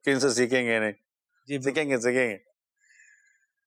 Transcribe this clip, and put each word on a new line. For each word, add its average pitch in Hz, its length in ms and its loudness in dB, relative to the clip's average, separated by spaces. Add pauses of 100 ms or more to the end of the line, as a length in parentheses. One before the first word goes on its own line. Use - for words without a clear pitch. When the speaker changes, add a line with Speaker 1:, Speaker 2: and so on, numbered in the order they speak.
Speaker 1:
کہ 139 60 0
ان 131 100 2
سے 139 100 2
سیکھیں 123 360 0
گے 117 120 0
نہیں۔ 107 140 -2 (560)
Speaker 2:
جی، 143 100 -4
بالکل۔ 127 40 -12
Speaker 1:
سیکھیں 139 280 -2
گے، 135 60 2
سیکھیں 123 320 0
گے۔ 101 80 -6 (1300)